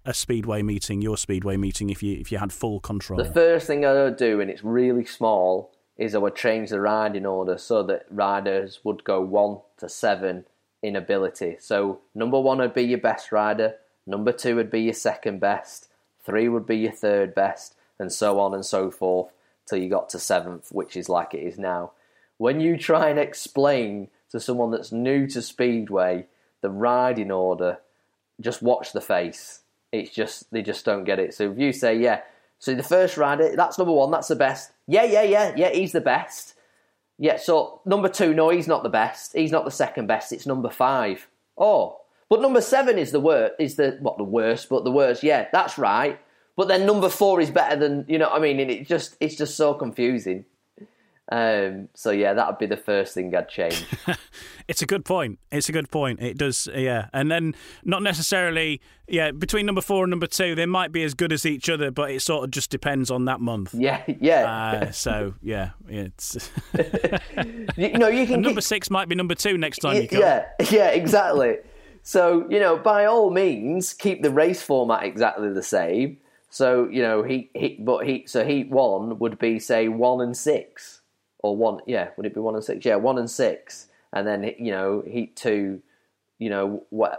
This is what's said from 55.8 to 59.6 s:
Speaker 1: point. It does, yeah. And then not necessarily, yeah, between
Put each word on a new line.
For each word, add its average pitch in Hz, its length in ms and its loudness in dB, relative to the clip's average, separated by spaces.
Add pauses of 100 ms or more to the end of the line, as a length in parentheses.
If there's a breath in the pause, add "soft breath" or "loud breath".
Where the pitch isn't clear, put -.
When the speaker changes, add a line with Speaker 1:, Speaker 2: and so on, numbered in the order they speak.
Speaker 1:
point. 135 320 -2
It 120 160 -6
does, 139 380 -2
yeah. 123 360 0
And 139 200 0
then 165 240 -2 (280 loud breath)
not 185 200 -2
necessarily, 165 800 0 (260 soft breath)
yeah, 160 240 0
between 185 340 -2